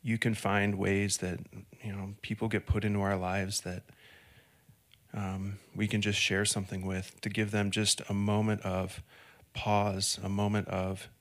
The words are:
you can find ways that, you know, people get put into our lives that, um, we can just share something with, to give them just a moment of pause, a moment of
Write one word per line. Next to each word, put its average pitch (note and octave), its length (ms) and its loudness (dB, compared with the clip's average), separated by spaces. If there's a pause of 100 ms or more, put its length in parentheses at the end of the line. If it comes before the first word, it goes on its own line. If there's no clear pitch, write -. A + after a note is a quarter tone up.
you A2+ 160 2
can A2+ 160 2
find G2+ 420 2
ways G2 420 2
that, F2+ 220 -4 (420)
you G#2 100 -6
know, G2 280 -8
people A2+ 280 -4
get G#2+ 180 -2
put G#2 180 0
into G2+ 160 2
our G2 160 2
lives F#2+ 460 -2
that, F#2 220 -6 (1300)
um, G2 460 -4 (160)
we G#2 140 0
can G#2+ 120 0
just G#2 180 2
share G2+ 260 2
something G2 420 -2
with, F#2+ 340 -4
to - 80 -4
give G#2 220 0
them G#2 200 2
just G#2 380 2
a G2+ 60 0
moment G#2 480 2
of F#2 400 -2 (520)
pause, G2+ 680 2
a F#2+ 60 -4
moment G2+ 400 2
of F#2+ 400 -4 (120)